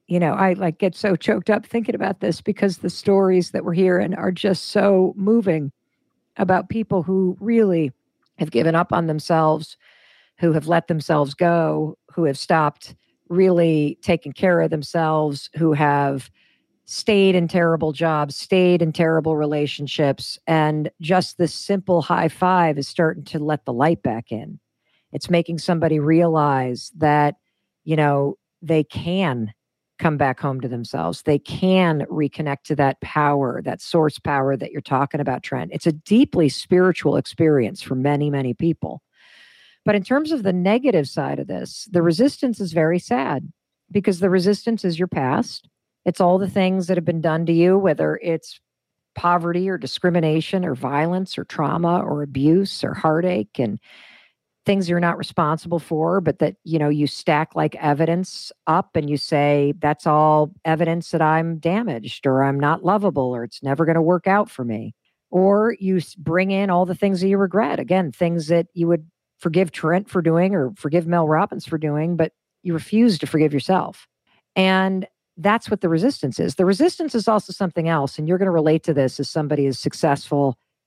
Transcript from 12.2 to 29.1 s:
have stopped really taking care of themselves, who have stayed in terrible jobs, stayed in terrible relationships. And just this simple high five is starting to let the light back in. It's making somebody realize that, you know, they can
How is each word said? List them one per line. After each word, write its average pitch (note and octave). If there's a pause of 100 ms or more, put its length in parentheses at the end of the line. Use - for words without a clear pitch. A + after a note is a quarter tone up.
have C#3
stopped - (340)
really E3+
taking D#3+
care F3
of D#3+
themselves, D#3
who D#3+
have C#3+ (540)
stayed G3
in E3+
terrible E3
jobs, D3
stayed F3+
in D#3+
terrible D#3+
relationships. D3
And D3+ (100)
just E3+
this E3+
simple F#3
high F3+
five F3+
is C#3
starting D#3+
to -
let D3+
the C3
light C#3
back A2
in. - (520)
It's -
making E3+
somebody D#3+
realize D3
that, D3 (480)
you D#3
know, C#3+ (260)
they D#3
can D3 (460)